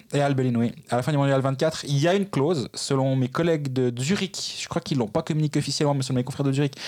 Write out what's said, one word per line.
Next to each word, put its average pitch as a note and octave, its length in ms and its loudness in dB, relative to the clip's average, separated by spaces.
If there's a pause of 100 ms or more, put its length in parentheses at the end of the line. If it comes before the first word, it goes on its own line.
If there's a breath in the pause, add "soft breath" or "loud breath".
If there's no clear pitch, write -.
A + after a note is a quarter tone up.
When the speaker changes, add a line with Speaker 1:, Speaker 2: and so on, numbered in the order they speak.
(120)
Speaker 1:
Albelin. C#3+ 80 0
Speaker 2:
et - 20 4
Albelin, C3 340 2
oui. A#2 180 2 (160)
À A#2+ 80 2
la B2+ 60 0
fin C#3+ 100 0
du C#3+ 40 2
mondial C#3 220 4
vingt-quatre, C3+ 460 0
il C#3+ 120 0
y C#3+ 80 2
a F3 80 4
une G3 160 0
clause, C#3 440 0
selon C3+ 420 0
mes C3 140 0
collègues D#3+ 420 0
de B2+ 260 2
Zurich. E3+ 640 -4
Je - 60 -8
crois - 140 -4
qu'ils - 160 -2
l'ont A#2 100 2
pas E3 140 0
communiqué D3+ 380 0
officiellement, C#3+ 340 0
mais C3+ 100 0
selon B2+ 140 -2
mes B2 80 0
confrères C#3 200 -4
de C#3 60 2
Zurich, C#3 240 0 (120)